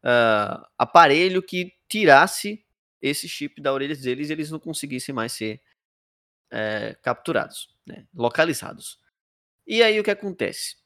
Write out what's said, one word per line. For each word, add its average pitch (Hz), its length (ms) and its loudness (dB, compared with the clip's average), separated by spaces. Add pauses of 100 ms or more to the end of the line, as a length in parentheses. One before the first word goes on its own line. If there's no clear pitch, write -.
ah, 113 640 2 (100)
aparelho 175 640 6
que 180 300 -8 (140)
tirasse 196 760 4 (340)
esse 139 300 -4
chip - 320 -12
da 139 100 0
orelha 139 240 -4
deles 131 340 -6
e 156 40 -4
eles 156 160 -6
não 156 100 -10
conseguissem 147 540 -10
mais 117 180 -6
ser, 110 300 -8 (920)
é, 107 520 -6
capturados, - 720 -6 (100)
né, - 280 -20
localizados. - 840 -4 (680)
E 226 160 0
aí 214 180 4
o 208 40 -2
que 208 80 0
acontece? - 640 -8 (100)